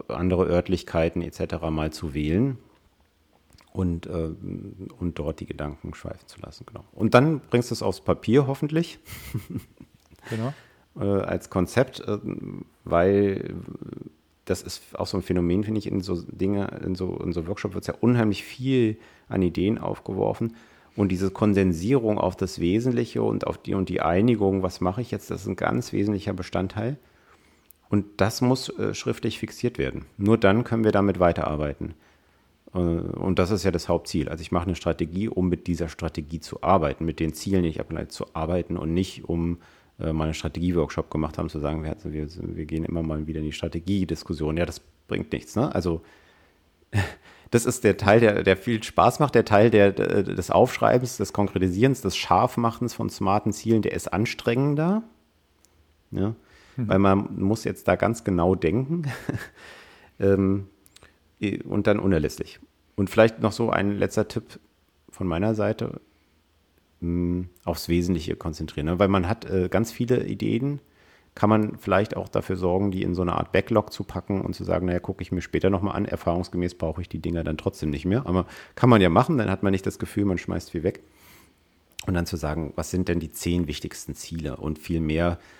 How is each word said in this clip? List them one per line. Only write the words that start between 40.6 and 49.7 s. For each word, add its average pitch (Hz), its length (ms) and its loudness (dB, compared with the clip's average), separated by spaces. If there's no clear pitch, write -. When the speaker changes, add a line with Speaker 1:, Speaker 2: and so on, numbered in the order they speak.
Speaker 1:
gemacht 76 260 -4
haben, 82 120 -4
zu 76 100 -8
sagen, 76 240 -4
wir, 80 200 -6
wir, 76 260 -6
wir 85 360 -10
gehen 80 200 -4
immer 82 180 -4
mal 78 240 -4
wieder 78 120 -6
in 78 60 -4
die 76 60 -4
Strategiediskussion. 82 1080 -4
Ja, 85 80 0
das - 160 -10
bringt - 240 -4
nichts, - 240 -8
ne? 120 180 0
Also 85 280 0
<laughs> - 600 -4
das 117 140 2
ist - 180 -2
der 101 140 6
Teil, 104 240 6
der, 104 220 4
der 95 120 6
viel 110 260 -2
Spaß - 380 4
macht, 143 160 2
der 113 100 6
Teil 107 240 6
der, 101 220 8